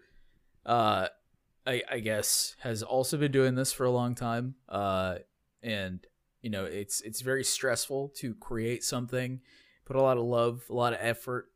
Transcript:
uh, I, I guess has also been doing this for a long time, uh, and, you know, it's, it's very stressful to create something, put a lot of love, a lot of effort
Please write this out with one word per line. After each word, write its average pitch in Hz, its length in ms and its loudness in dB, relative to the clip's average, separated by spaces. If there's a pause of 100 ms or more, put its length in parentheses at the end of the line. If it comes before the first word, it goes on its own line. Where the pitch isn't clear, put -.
(640)
uh, 107 420 4 (580)
I, 123 240 0
I 127 100 -4
guess 107 600 0
has 113 220 -4
also 127 340 0
been 143 140 2
doing 131 240 4
this 131 160 0
for - 140 -2
a 123 60 4
long 123 240 2
time, 120 400 -4 (120)
uh, 95 520 0 (420)
and, 98 440 -6 (360)
you 120 80 -8
know, 98 160 -2
it's, 98 360 -4
it's 110 200 -10
very 131 240 0
stressful 135 720 -2
to 120 180 -6
create 117 480 -4
something, 127 560 -4 (460)
put 131 100 -6
a 135 60 4
lot 131 160 6
of 120 60 2
love, 120 460 2
a - 40 -6
lot 120 180 4
of 101 100 -2
effort 117 540 -4